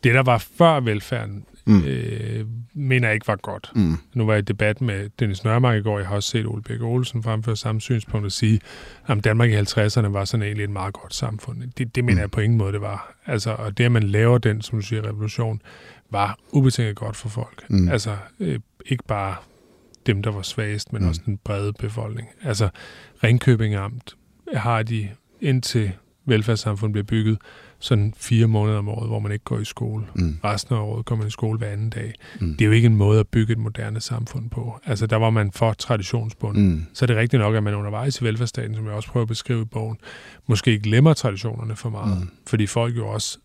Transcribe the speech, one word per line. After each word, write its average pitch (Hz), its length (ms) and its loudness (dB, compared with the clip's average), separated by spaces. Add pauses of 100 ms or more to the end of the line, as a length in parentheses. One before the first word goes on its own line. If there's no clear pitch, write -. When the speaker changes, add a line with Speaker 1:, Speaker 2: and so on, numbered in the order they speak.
Speaker 1:
det, 120 100 6
der 131 80 4
var 123 160 4
før 160 420 4
velfærden, 104 640 -4 (220)
Speaker 2:
Mm. 104 180 8
Speaker 1:
øh, 110 600 -4 (300)
mener 131 340 2
jeg 107 60 2
ikke 110 140 -4
var 104 80 0
godt. - 380 -12
Speaker 2:
Mm. 85 220 4 (180)
Speaker 1:
Nu 117 120 0
var 110 60 2
jeg 107 60 4
i 101 60 0
debat 107 360 -2
med 101 280 -4 (120)
Dennis 101 240 -2
Nørmark 117 340 4
i 104 40 -2
går. 104 160 -2
Jeg 95 100 -4
har 101 60 -4
også 101 160 -2
set 110 160 -2
Ole 110 160 -6
Birk 113 200 -8
Olsen 120 400 -2
fremføre 110 340 -2
samme 110 240 -2
synspunkt 107 460 -2
og 98 60 -4
sige, 107 280 4 (460)
at 104 180 0
Danmark 113 260 4
i - 20 4
halvtredserne 104 600 2
var 101 120 -2
sådan 104 220 -2
egentlig 104 180 -4
et 101 60 -6
meget 98 240 -6
godt - 200 -16
samfund. 113 480 -8 (160)
Det, 120 160 -4
det 123 100 0
mener 120 120 4
Speaker 2:
Mm. 87 40 4
Speaker 1:
jeg 101 100 -2
på - 100 -2
ingen 113 180 4
måde, 98 140 0
det 101 80 -4
var. 101 340 -8 (120)
Altså, 113 240 -2
og 110 280 -6
det, 120 60 4
at 120 80 4
man 113 100 4
laver 110 360 4
den, 110 240 0
som 110 160 -4
du 98 80 -4
siger, 107 220 -4
revolution, 110 520 -4 (500)
var 101 280 -2 (140)
ubetinget 120 440 2
godt 110 200 -8
for - 120 -12
folk. 113 400 -10
Speaker 2:
Mm. 92 200 6
Speaker 1:
Altså, 104 280 0 (240)
øh, 156 180 -2 (280)
ikke 127 220 -4
bare 98 260 -4 (720)
dem, 101 160 2
der 110 80 -2
var 101 120 -8
svagest, 104 500 -6
men 107 100 -2
Speaker 2:
Mm. 90 60 4
Speaker 1:
også 80 180 -2
den 101 180 -4
brede 101 280 -4
befolkning. 110 560 -8 (140)
Altså, 107 260 0 (560)
Ringkøbing 113 500 4
Amt 104 420 -8 (380)
har 110 280 0
de, 110 260 -4 (320)
indtil 123 520 0 (340)
velfærdssamfundet 107 680 0
bliver 101 120 -2
bygget, 110 340 0 (400)
sådan 110 380 2
fire 113 300 2
måneder 107 320 2
om 101 100 -4
året, 110 200 -6
hvor 110 100 -4
man 104 140 -4
ikke 104 120 -8
går 117 140 -4
i 107 60 -4
skole. 110 400 -6 (100)
Speaker 2:
Mm. 80 300 0
Speaker 1:
Resten 104 300 -2
af 113 40 0
året 110 260 -4
går 117 120 -2
man 107 100 -2
i 107 40 -4
skole 110 280 -2
hver 110 100 -4
anden 107 220 -4
dag. 110 240 -8 (260)
Speaker 2:
Mm. 85 140 0
Speaker 1:
Det 73 80 -4
er 107 40 6
jo 107 60 6
ikke 117 140 8
en 110 100 8
måde 104 240 6
at 101 80 0
bygge 113 240 2
et 113 60 0
moderne 110 420 -6
samfund 117 500 -6
på. 117 360 -8
Altså, 113 200 -2
der 110 100 2
var 113 140 4
man 107 220 2
for 113 200 2
traditionsbundet. 107 920 0
Speaker 2:
Mm. 80 280 4
Speaker 1:
Så - 120 -2
er - 20 2
det 117 100 4
rigtigt 120 240 4
nok, 107 140 4
at 107 80 2
man 104 120 0
undervejs 107 460 -4
i 123 40 -4
velfærdsstaten, 113 500 -2
som 110 120 -6
jeg 107 80 -8
også 107 140 -8
prøver 120 160 0
at 110 40 -4
beskrive 113 340 -2
i - 20 -2
bogen, 110 320 -6 (500)
måske 110 320 4
glemmer 113 360 6
traditionerne 110 600 -6
for 117 140 -8
meget. 101 300 -2
Speaker 2:
Mm. 90 80 -6 (180)
Speaker 1:
Fordi 107 200 2
folk 117 300 -2
jo 107 120 -4
også 107 360 -6